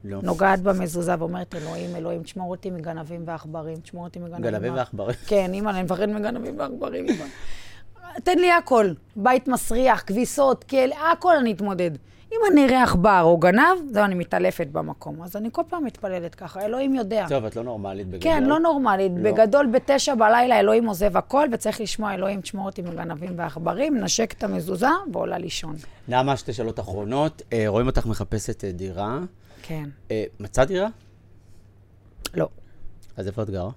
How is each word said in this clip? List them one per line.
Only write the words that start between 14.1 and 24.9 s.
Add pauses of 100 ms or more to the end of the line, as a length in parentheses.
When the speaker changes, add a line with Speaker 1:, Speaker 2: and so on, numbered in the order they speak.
Speaker 2:
מתעלפת
במקום.
אז
אני
כל
פעם
מתפללת
ככה,
אלוהים
יודע.
Speaker 1:
טוב,
את
לא
נורמלית
בגדול.
Speaker 2:
כן,
לא
נורמלית.
Speaker 1:
לא.
Speaker 2:
בגדול,
בתשע
בלילה,
אלוהים
עוזב
הכל,
וצריך
לשמוע,
"אלוהים,
תשמור
אותי
מגנבים
ועכברים",
נשק
את
המזוזה (260)